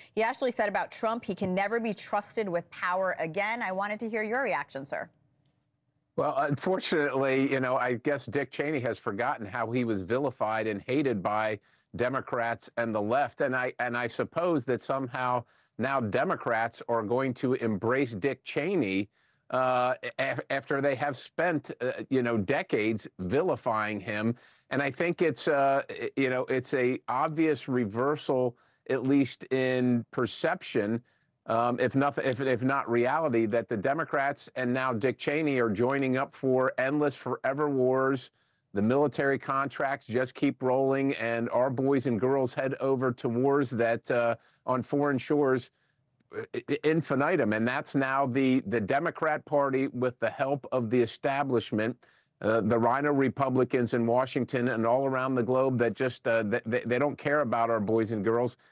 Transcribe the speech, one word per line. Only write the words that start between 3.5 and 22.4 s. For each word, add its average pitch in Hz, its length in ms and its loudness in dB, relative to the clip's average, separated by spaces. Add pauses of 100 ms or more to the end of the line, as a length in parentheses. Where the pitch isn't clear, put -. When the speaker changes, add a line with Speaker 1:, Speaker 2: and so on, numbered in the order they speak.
Speaker 1:
I 190 80 -4
wanted 202 300 -4
to 226 80 -6
hear 214 120 -2
your 226 220 -2
reaction, 147 420 -4
sir. - 240 -8 (1080)
Speaker 2:
Well, 143 200 0
unfortunately, 139 1120 0
you 135 100 0
know, 131 160 0
I 123 160 0
guess 135 340 -2
Dick 139 240 -4
Cheney 151 300 -2
has 117 180 -4
forgotten 117 480 -4
how 113 240 -4
he 123 140 0
was 104 180 -2
vilified 110 640 -2
and 101 180 -4
hated 127 380 0
by 107 360 -2 (360)
Democrats 120 840 -2
and 113 160 -2
the 107 80 0
left. 123 400 0
And 131 140 0
I, 127 240 -2
and 120 180 -2
I 120 80 -2
suppose 160 600 -2
that 120 160 -2
somehow 127 640 -2 (340)
now 135 200 0
Democrats 120 880 0
are 117 140 0
going 123 320 0
to 127 220 0
embrace 117 560 0
Dick 127 320 -4
Cheney, 127 680 -2 (400)
uh, 127 460 2 (240)
a-, 135 340 -4
after 135 280 -2
they 139 120 2
have 143 240 -2
spent, 165 540 -2 (100)
uh, 123 120 0 (180)
you 127 100 4
know, 117 160 2
decades 110 680 0 (100)